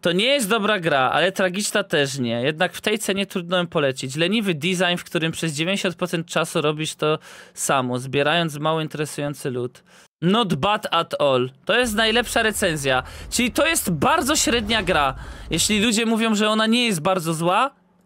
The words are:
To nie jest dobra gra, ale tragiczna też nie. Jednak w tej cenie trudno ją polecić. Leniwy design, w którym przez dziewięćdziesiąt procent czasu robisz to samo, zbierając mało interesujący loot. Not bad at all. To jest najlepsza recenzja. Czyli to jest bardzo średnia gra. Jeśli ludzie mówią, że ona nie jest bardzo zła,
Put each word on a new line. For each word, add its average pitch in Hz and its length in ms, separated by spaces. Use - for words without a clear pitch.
To 175 120
nie 190 140
jest 269 220
dobra 208 320
gra, 143 300
ale 170 220
tragiczna 196 520
też 139 340
nie. 120 240
Jednak 160 300
w - 80
tej 220 180
cenie 196 280
trudno 180 300
ją 175 100
polecić. 135 500
Leniwy 190 380
design, 175 420
w - 80
którym 165 280
przez 165 200
dziewięćdziesiąt 175 420
procent 170 320
czasu 165 340
robisz 151 340
to 156 240
samo, 127 440
zbierając 143 600
mało 160 220
interesujący 147 720
loot. 123 320
Not 185 320
bad 202 360
at 165 300
all. 131 300
To 214 140
jest 240 160
najlepsza 226 480
recenzja. 156 600
Czyli 240 220
to 294 140
jest 320 240
bardzo 269 460
średnia 226 460
gra. 151 320
Jeśli 208 300
ludzie 226 260
mówią, 226 280
że 214 140
ona 220 180
nie 240 200
jest 196 140
bardzo 170 340
zła, 185 360